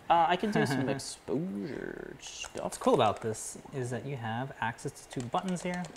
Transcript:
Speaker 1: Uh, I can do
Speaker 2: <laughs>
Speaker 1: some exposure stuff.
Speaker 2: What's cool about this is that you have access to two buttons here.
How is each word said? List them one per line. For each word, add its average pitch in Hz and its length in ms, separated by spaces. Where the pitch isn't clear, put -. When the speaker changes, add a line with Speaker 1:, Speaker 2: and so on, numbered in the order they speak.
Speaker 1:
Uh, 165 180
I 180 80
can 214 140
do 214 160
Speaker 2:
<laughs> - 0
Speaker 1:
some 131 220
exposure 107 1300
stuff. - 440
Speaker 2:
What's - 140
cool 262 160
about 113 260
this - 380
is 127 160
that 117 160
you 139 100
have 117 440
access 120 320
to - 280
two 120 80
buttons 180 340
here. 180 200